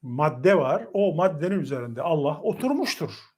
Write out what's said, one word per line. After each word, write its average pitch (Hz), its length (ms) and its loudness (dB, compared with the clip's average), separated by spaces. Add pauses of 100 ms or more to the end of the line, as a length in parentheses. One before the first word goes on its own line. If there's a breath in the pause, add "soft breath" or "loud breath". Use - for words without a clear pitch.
madde 143 560 2
var. 165 360 0
O 196 220 2
maddenin 180 440 0
üzerinde 127 420 -6
Allah 156 400 0
oturmuştur. 247 680 -2 (260)